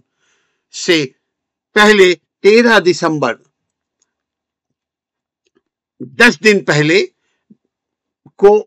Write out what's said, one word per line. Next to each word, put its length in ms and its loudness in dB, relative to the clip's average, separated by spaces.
سے 200 -2
پہلے 400 2
تیرہ 380 2
دسمبر، 560 -4
دس 440 -2
دن 200 0
پہلے 420 -2
کو، 320 2